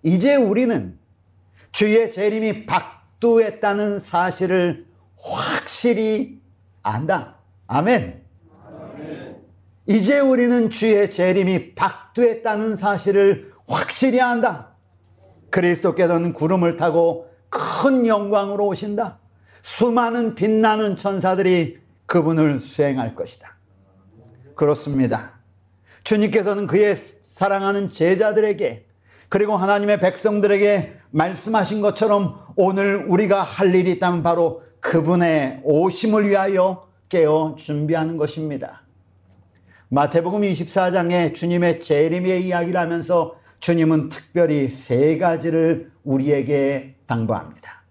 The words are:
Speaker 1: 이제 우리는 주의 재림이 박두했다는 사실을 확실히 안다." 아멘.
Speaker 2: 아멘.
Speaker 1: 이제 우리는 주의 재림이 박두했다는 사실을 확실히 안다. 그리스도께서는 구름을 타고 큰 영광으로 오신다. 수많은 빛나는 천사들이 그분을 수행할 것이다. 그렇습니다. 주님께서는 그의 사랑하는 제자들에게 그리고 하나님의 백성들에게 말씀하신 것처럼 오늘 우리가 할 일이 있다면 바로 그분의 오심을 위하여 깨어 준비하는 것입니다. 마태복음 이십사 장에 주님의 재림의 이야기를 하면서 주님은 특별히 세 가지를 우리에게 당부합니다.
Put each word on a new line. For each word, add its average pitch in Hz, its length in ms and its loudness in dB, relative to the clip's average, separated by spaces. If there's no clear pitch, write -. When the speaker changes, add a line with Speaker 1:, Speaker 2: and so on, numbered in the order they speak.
Speaker 1:
이제 185 340 2
우리는 208 600 0
주의 214 400 2
재림이 214 540 -2
박두했다는 208 1300 0
사실을 180 880 -2
확실히 - 1200 -4
안다." 135 540 -4
아멘. 139 560 -2
Speaker 2:
아멘. - 720 -16
Speaker 1:
이제 220 340 2
우리는 247 500 4
주의 208 400 2
재림이 185 640 0
박두했다는 220 1000 -2
사실을 202 760 0
확실히 - 540 0
안다. 233 540 -2
그리스도께서는 175 840 0
구름을 170 420 0
타고 170 540 0
큰 - 580 0
영광으로 202 600 0
오신다. 208 520 -6
수많은 233 720 0
빛나는 214 600 2
천사들이 185 840 0
그분을 156 560 2
수행할 131 540 -2
것이다. - 420 -14
그렇습니다. 135 800 -2
주님께서는 208 640 0
그의 196 300 2
사랑하는 196 920 -4
제자들에게 190 1000 0
그리고 208 280 0
하나님의 202 440 2
백성들에게 202 960 0
말씀하신 196 680 -2
것처럼 202 600 0
오늘 196 540 0
우리가 196 340 2
할 185 320 0
일이 185 180 4
있다면 175 300 0
바로 170 400 0
그분의 160 840 0
오심을 190 640 2
위하여 190 600 0
깨어 156 500 2
준비하는 160 580 -4
것입니다. 151 640 -8
마태복음 165 560 0
이십사 180 460 -2
장에 175 420 0
주님의 175 480 0
재림의 180 640 0
이야기를 175 320 -2
하면서 165 580 -2
주님은 160 500 2
특별히 151 580 0
세 139 500 0
가지를 165 720 0
우리에게 139 920 0
당부합니다. 104 840 -6